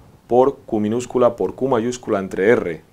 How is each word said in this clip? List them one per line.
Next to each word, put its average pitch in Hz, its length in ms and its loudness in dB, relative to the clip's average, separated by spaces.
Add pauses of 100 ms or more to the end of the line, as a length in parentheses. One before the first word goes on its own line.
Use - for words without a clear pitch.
(260)
por 127 320 2
Q - 200 -4
minúscula 120 560 0
por 92 220 -4
Q 127 100 -4
mayúscula 117 540 -2
entre 95 300 0
R, 87 420 0